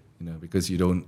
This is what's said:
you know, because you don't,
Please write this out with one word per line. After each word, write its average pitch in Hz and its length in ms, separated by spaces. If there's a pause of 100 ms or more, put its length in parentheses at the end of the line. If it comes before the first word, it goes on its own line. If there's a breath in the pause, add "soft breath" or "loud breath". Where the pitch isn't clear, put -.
(200)
you 85 60
know, 82 140
because 85 300
you 90 80
don't, 90 300